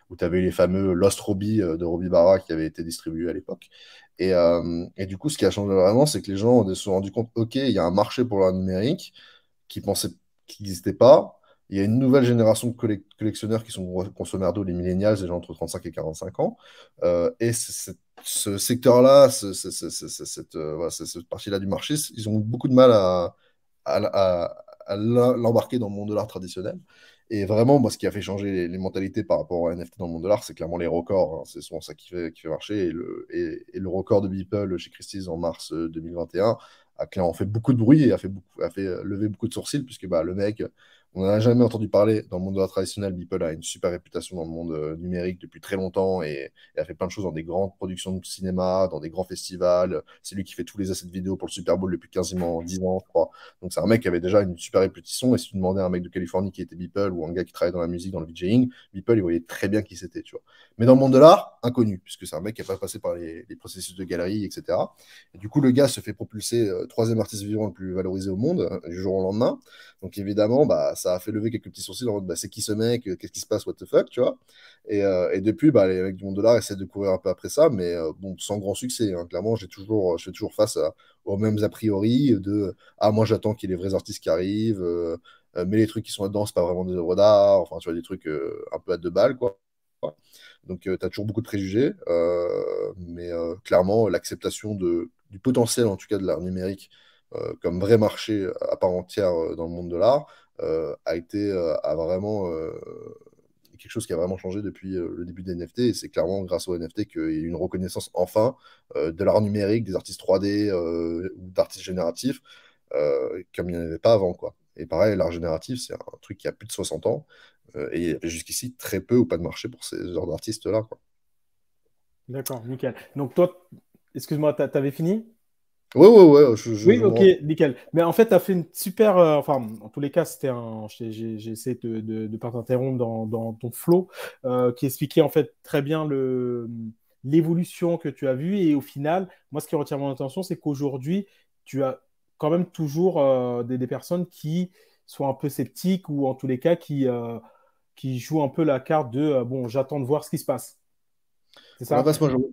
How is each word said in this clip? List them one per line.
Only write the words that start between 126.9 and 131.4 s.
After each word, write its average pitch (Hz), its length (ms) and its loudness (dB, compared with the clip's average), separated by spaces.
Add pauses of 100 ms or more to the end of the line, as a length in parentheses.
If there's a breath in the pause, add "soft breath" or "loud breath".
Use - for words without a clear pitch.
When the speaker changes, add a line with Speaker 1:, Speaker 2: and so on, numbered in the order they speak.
Speaker 1:
je 226 80 2
Speaker 2:
ok, 190 80 6
Speaker 1:
me 185 60 2
rends 185 280 8
Speaker 2:
nickel. 156 300 2 (160 loud breath)
Mais 170 100 4
en 170 120 2
fait, 226 120 6
t'as 196 120 6
fait 190 160 0
une 175 180 0
super, 202 460 2
euh, 156 180 8
enfin, 135 320 0 (140)
en - 80 -18
tous 147 100 -8
les 139 100 -4
cas, 160 140 2
c'était - 240 -6
un, 113 400 -6
j'ai, 113 240 -10
j'ai, 110 260 -8
j'ai 110 120 -10